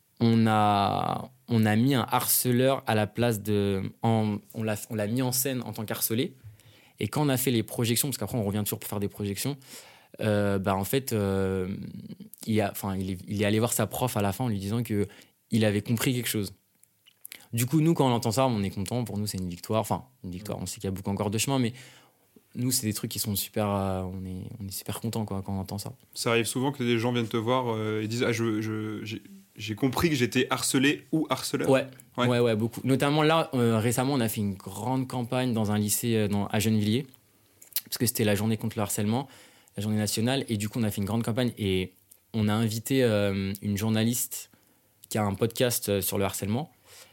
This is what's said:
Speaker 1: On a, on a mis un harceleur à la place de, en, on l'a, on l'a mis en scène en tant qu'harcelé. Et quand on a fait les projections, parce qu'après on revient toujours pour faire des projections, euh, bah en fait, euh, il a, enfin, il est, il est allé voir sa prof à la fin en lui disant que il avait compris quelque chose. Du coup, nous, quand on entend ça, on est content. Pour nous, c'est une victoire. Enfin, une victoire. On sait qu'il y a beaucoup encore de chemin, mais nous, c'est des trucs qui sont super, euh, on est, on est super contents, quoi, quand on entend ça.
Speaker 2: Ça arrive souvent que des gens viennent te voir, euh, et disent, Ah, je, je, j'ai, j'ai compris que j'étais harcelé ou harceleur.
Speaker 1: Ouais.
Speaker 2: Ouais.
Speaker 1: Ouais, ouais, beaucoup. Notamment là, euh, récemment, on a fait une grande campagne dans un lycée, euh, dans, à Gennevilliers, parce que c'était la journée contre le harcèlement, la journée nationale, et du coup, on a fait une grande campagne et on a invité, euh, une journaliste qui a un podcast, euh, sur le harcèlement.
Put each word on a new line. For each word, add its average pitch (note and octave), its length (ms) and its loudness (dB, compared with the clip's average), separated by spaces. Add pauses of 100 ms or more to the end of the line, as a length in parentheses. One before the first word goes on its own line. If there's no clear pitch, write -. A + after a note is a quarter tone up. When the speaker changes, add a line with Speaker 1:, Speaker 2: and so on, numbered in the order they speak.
(200)
Speaker 1:
On A2+ 280 6
a, G2+ 840 2 (160)
on A2 180 4
a G#2+ 120 4
mis C3 180 4
un A#2 160 2
harceleur B2+ 760 2
à A#2 60 2
la G#2+ 140 4
place A2+ 340 0
de, G2+ 420 2 (200)
en, A2 340 2 (160)
on A2+ 100 -6
l'a, A2 120 -2 (140)
on A#2 60 -6
l'a G#2 120 -2
mis A#2+ 140 -2
en B2+ 100 0
scène B2+ 320 -2
en G#2+ 80 -8
tant G#2+ 140 -8
qu'harcelé. A2+ 480 -2 (680)
Et G#2+ 100 -2
quand D3 160 0
on C#3+ 40 4
a C3 60 4
fait B2+ 160 0
les A2+ 120 2
projections, A#2+ 440 0
parce C3 100 -4
qu'après A2 200 -4
on A2+ 60 0
revient G2+ 200 0
toujours G#2+ 160 -4
pour - 80 -12
faire G2+ 140 -4
des G2+ 80 -2
projections, G#2+ 480 -4 (640)
euh, G#2 380 2
bah F#2+ 180 0
en G2 80 -2
fait, C3+ 260 -2
euh, F#2+ 560 0 (800)
il G#2+ 140 2
a, G2 100 0
enfin, G2 240 -6
il F#2+ 160 -4
est, F2+ 60 -4 (100)
il G#2 140 -4
est G#2 40 4
allé G#2+ 140 2
voir A#2 140 0
sa A2+ 120 0
prof - 300 -4
à G#2+ 60 0
la G2 100 0
fin B2+ 140 -4
en - 20 0
lui G#2 120 -2
disant G2+ 220 -2
que G#2 240 -2 (460)
il A2 140 4
avait G#2 160 2
compris B2 320 0
quelque A#2+ 160 -4
chose. G2 240 -4 (1000)
Du A#2 140 0
coup, D#3 160 2
nous, E3 120 4
quand C#3+ 160 4
on B2 40 4
entend A2+ 180 2
ça, C3 160 4
on G#2+ 160 0
est F#2+ 60 -2
content. G#2+ 340 -4
Pour G2+ 140 -6
nous, G#2 100 -2
c'est G2 100 -6
une F#2 120 -4
victoire. G#2+ 320 -2
Enfin, G2+ 240 -4 (180)
une F#2 80 -8
victoire. G#2 300 -8
On F#2 40 -6
sait - 100 -8
qu'il - 100 -10
y - 20 -2
a F#2+ 40 -2
beaucoup G2 200 -6
encore G2+ 180 -2
de A2 80 -2
chemin, C3+ 220 0
mais A#2 140 0 (840)
nous, B2 160 -2
c'est - 160 0
des G#2 60 0
trucs A2+ 180 -6
qui - 80 -6
sont G#2 160 -2
super, G#2 340 -2
euh, F#2+ 340 0
on F#2 220 -8
est, F#2 220 -8 (140)
on G2+ 40 -8
est G2 60 -8
super - 300 -8
contents, A2+ 240 -4
quoi, G2 200 -6
quand G2+ 80 -4
on G2 60 -2
entend F#2+ 180 -6
ça. - 140 -8 (220)
Speaker 2:
Ça - 160 -2
arrive A#2 160 4
souvent C3 260 -2
que C3+ 100 -8
des A#2+ 160 2
gens A#2+ 140 0
viennent A#2+ 160 0
te A2 80 -4
voir, A#2+ 320 2
euh, G#2+ 340 -2
et G#2+ 60 -4
disent, A#2 160 -2
Ah, A#2+ 80 2
je, A2 300 0
je, G#2+ 420 -6
j'ai, A2 180 -10 (360)
j'ai G#2+ 180 -6
compris C3+ 340 2
que D3+ 60 2
j'étais B2 340 2
harcelé C3 640 2
ou D#3+ 180 0
harceleur. C#3 400 -2
Speaker 1:
Ouais. C3 160 4 (320)
Speaker 2:
Ouais. B2 100 4
Speaker 1:
Ouais, A#2+ 120 4
ouais, A#2 160 4
beaucoup. A#2 280 -2
Notamment C#3+ 400 4
là, D#3 300 4
euh, A#2 240 4
récemment, B2 360 2
on C3+ 80 2
a A2+ 80 2
fait A2 120 -4
une G2+ 120 0
grande A2 540 -4
campagne B2+ 460 -2
dans G#2+ 180 2
un G#2 60 2
lycée, G#2+ 380 0
euh, G#2+ 120 4
dans, G2+ 200 0
à A2 120 0
Gennevilliers, A2 460 2 (800)
parce - 140 -8
que B2+ 80 0
c'était - 180 0
la G#2 120 4
journée A2 220 2
contre A2 200 -6
le A2 60 0
harcèlement, A2+ 440 0 (480)
la G2+ 80 -4
journée G#2+ 140 0
nationale, A2+ 500 0
et A2+ 100 0
du G#2 120 -4
coup, B2+ 100 -6
on A#2 40 0
a G#2 80 0
fait G#2 100 -4
une G2 60 0
grande A2+ 160 0
campagne A#2+ 340 0
et F#2 340 0 (420)
on G#2+ 140 2
a G#2 60 2
invité, A2+ 500 0
euh, G2 580 2
une G2+ 160 -2
journaliste A2 720 -2 (600)
qui - 80 -2
a G#2 60 2
un G2 100 0
podcast, A2+ 560 0
euh, G2+ 120 2
sur G2 160 -2
le G2+ 60 2
harcèlement. G#2 480 -2 (420)